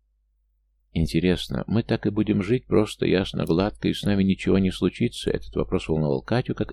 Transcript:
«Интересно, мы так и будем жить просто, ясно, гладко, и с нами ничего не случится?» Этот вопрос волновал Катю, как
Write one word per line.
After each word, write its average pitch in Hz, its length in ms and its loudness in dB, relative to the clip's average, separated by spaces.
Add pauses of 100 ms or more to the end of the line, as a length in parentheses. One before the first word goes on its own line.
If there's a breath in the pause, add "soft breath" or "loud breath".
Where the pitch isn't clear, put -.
(920)
«Интересно, 82 720 0
мы 107 160 0
так - 240 -2
и - 20 0
будем 104 320 0
жить 110 240 0
просто, 101 400 0
ясно, 90 400 0
гладко, 90 420 0
и 87 60 2
с - 100 -10
нами 98 200 2
ничего 95 340 2
не 95 140 2
случится?» - 580 -2
Этот - 260 -4
вопрос 90 320 -2
волновал 78 340 0
Катю, - 340 -2
как - 180 -6